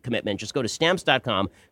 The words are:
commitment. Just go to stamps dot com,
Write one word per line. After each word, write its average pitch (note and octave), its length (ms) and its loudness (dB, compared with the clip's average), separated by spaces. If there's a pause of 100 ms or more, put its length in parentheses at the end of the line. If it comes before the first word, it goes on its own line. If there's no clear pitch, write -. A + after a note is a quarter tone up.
commitment. G#2 380 -2
Just A2 120 -10
go C#3 80 0
to A2 60 0
stamps E3+ 340 2
dot C3 220 2
com, G2 260 0 (220)